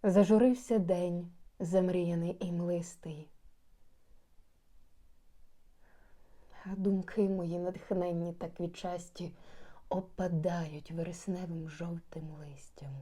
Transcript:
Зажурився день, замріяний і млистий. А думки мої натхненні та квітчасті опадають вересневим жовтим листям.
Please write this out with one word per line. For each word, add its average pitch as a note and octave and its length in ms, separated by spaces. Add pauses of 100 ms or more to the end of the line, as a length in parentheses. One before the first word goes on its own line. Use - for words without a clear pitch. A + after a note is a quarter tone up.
Зажурився G#3+ 720
день, F3 540 (260)
замріяний F3+ 800
і F3 120
млистий. E3+ 760 (3250)
А F#3+ 120
думки F#3+ 520
мої F3 300
натхненні F3 720
та E3+ 160
квітчасті F3 840 (560)
опадають E3+ 1000
вересневим E3+ 760
жовтим D#3+ 640
листям. C#3+ 720